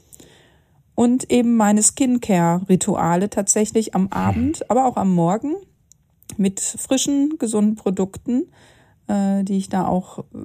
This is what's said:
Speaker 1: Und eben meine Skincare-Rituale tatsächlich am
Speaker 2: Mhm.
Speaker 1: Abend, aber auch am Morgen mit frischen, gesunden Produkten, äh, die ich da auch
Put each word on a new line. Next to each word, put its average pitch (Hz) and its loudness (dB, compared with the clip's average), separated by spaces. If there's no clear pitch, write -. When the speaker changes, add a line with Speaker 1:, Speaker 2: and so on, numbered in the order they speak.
Speaker 1:
Und 247 0
eben 240 2
meine 208 4
Skincare-Rituale 185 2
tatsächlich 214 -2
am 190 2
Speaker 2:
Mhm. 190 -4
Speaker 1:
Abend, 220 -2
aber 254 2
auch 240 -2
am 190 2
Morgen 190 0
mit 190 0
frischen, 285 -2
gesunden 214 0
Produkten, 202 -2
äh, 196 0
die 196 -2
ich 190 -4
da 185 -2
auch - -4